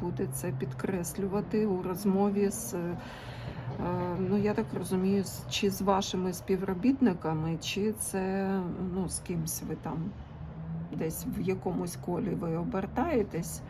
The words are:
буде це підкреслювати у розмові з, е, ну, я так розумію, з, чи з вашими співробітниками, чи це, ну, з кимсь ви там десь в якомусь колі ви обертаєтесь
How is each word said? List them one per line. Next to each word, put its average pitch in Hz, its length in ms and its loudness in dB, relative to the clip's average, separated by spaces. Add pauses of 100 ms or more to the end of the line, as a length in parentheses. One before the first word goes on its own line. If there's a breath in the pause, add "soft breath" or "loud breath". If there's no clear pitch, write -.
буде 175 320 0
це 175 180 -4
підкреслювати 196 1120 0
у 185 180 2
розмові 196 680 4
з, - 240 -6
е, 175 220 -2 (1200 loud breath)
ну, 190 180 4
я 208 160 4
так 214 120 2 (120)
розумію, 190 460 4
з, - 260 -6
чи - 200 2
з 190 120 -2
вашими 190 520 2
співробітниками, 180 1300 2
чи 208 300 0
це, 190 580 0 (460)
ну, 180 140 0
з - 100 -4
кимсь 165 480 -2
ви 160 80 -2
там 156 220 -4 (920)
десь 160 340 -4 (120)
в 202 40 -2
якомусь 180 640 0
колі 175 240 0
ви 170 260 0
обертаєтесь 196 1120 0